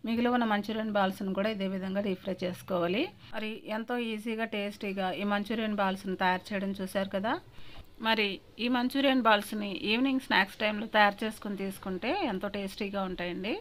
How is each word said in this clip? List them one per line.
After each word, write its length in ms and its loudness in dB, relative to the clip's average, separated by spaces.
మిగిలి 300 2
ఉన్న 160 4
మంచూరియన్ 440 -2
బాల్స్ని 420 2
కూడా 180 2
ఇదే 180 -2
విధంగా 320 -2
డీప్ 180 -2
ఫ్రై 100 -2
చేసుకోవాలి. 580 0
మరి 160 -6
ఎంతో 200 -4
ఈజీగా 340 -4
టేస్టీగా 520 -2
ఈ 40 0
మంచూరియన్ 480 -2
బాల్స్ని 400 0
తయారు 260 2
చేయడం 320 -2
చూశారు 360 -2
కదా. 180 0
మరి 200 4
ఈ 120 0
మంచూరియన్ 500 4
బాల్స్ని 420 4
ఈవినింగ్ 360 2
స్నాక్స్ 360 4
టైంలో 240 0
తయారు 260 8
చేసుకుని 400 -6
తీసుకుంటే 480 -4
ఎంతో 260 -2
టేస్టీగా 540 -4
ఉంటాయండి. 520 -4